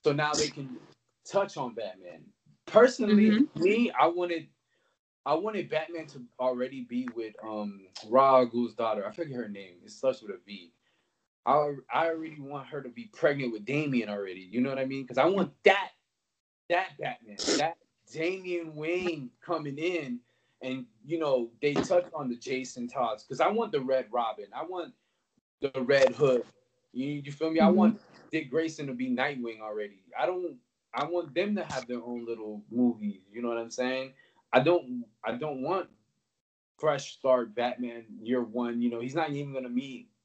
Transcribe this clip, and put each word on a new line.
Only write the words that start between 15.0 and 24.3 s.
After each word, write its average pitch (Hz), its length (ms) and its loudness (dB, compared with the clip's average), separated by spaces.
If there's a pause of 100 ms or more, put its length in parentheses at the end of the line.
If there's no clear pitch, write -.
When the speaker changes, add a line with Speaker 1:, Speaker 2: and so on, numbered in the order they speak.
Speaker 1:
'Cause 123 120 -4
I 143 80 6
want 185 260 2 (120)
that, 190 260 6 (800)
that 170 280 0
Batman, 123 380 -10 (220)
that 165 180 0 (340)
Damian 175 640 -4
Wayne 160 560 -4 (120)
coming 151 340 -4
in, 151 440 -4 (420)
and, 131 240 -6 (180)
you 165 140 -4
know, 131 320 2 (100)
they 147 140 0
touch 175 400 2
on 143 160 -4
the 120 60 -4
Jason 123 520 -6
Todd's, 117 360 -4
'cause - 160 -8
I 165 80 6
want 214 240 0
the 143 100 0
Red 131 280 0
Robin, 110 440 -2